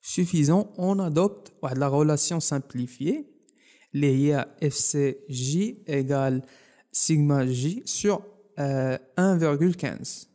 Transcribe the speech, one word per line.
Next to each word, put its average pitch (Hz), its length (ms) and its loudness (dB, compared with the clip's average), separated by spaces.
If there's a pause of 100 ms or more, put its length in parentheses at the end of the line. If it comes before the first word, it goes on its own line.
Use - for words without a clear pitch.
suffisant, 175 760 2
on 190 220 0
adopte 180 540 -2 (100)
واحد 131 140 -4
la 139 120 0
relation 151 500 2
simplifiée, 143 840 -4 (720)
اللي 139 200 2
هي 143 300 2 (160)
F 147 120 0
C 139 440 0 (120)
J 147 460 -2 (120)
égale 135 540 0 (520)
sigma 143 520 2
J 131 400 -4
sur, - 360 -2 (380)
euh, 135 380 -2 (200)
un 190 180 4
virgule 165 400 2
quinze. - 600 -8